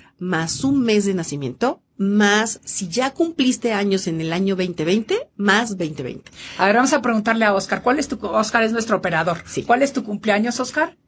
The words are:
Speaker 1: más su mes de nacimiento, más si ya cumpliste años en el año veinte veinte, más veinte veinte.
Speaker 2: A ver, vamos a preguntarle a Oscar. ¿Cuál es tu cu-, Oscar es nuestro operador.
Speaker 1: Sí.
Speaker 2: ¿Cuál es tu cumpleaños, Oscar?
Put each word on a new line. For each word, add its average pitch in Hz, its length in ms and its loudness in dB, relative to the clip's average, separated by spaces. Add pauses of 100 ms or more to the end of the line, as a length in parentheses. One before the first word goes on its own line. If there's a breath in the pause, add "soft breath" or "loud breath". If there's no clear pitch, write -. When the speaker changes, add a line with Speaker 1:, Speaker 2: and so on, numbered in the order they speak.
(200 soft breath)
Speaker 1:
más 165 320 -2
su 269 220 0
mes 220 320 2
de 202 80 0
nacimiento, 165 680 -4 (160)
más 208 640 2
si - 240 -6
ya 247 260 -2
cumpliste 254 600 0
años 196 340 0
en 165 140 -4
el 160 120 -4
año 190 220 0
veinte 180 300 -2
veinte, 226 500 0
más 208 420 0
veinte 156 240 -6
veinte. - 300 -12 (260 loud breath)
Speaker 2:
A 180 80 2
ver, 208 100 6
vamos 262 180 4
a 285 80 2
preguntarle 226 440 0
a 208 80 4
Oscar. - 300 -2
¿Cuál 254 160 2
es 294 80 -2
tu 226 100 -6
cu-, - 100 -8
Oscar 220 360 2
es 220 80 2
nuestro 226 260 0
operador. 165 480 -2
Speaker 1:
Sí. - 160 -6
Speaker 2:
¿Cuál 247 220 2
es 277 100 2
tu 240 100 -2
cumpleaños, 214 560 0
Oscar? 302 380 -2 (100)